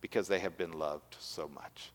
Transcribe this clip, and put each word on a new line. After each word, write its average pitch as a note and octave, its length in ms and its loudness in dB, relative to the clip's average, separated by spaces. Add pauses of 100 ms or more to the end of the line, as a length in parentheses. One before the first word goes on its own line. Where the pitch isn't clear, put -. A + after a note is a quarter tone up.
because F#2+ 260 4
they F#2 140 6
have F#2 160 0
been E2+ 160 0
loved D#2 480 -2
so - 280 -6
much. - 460 -14